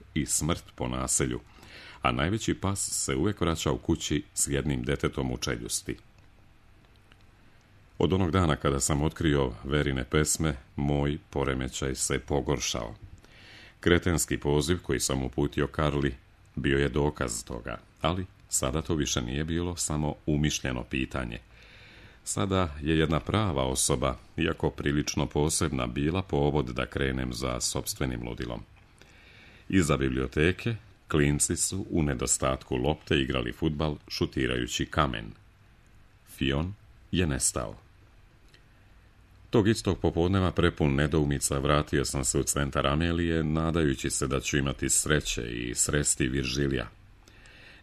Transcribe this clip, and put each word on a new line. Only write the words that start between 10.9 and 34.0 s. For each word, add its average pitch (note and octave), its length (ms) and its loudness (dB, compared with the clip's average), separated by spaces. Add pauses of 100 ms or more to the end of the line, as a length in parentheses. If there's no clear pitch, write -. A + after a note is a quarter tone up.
poremećaj C2 680 -2
se C2 240 -2
pogoršao. B1 760 -2 (840)
Kretenski E2+ 580 2
poziv D2 440 0
koji C2 180 -2
sam C2+ 240 -2
uputio C#2+ 440 -2
Karli C#2+ 480 0 (400)
bio C#2 220 2
je C#2 120 2
dokaz C2+ 540 -2
toga, A#1+ 340 -8 (240)
ali F#2 240 0 (240)
sada C2+ 320 0
to E2+ 140 -2
više C#2+ 260 0
nije C2 220 -2
bilo F2 320 -2
samo D2+ 400 -2 (100)
umišljeno C#2+ 580 0
pitanje. B1 560 -6 (840)
Sada F#2+ 580 0
je D#2 160 2
jedna D#2 220 4
prava F2+ 440 0
osoba, C2 540 0 (200)
iako D#2+ 320 0
prilično C#2+ 560 0
posebna, D2 600 0
bila D2 340 0
povod C#2+ 440 2
da A#1+ 200 -4
krenem C2 480 -2
za B1 260 -4
sopstvenim B1 680 -4
ludilom. A#1 320 -6 (1120)
Iza D#2 280 4
biblioteke C2+ 800 0 (320)
klinci D2 480 4
su - 340 -2
u E2 140 2
nedostatku C2 720 0
lopte C#2+ 460 2
igrali B1+ 320 -2
fudbal D2+ 420 0 (120)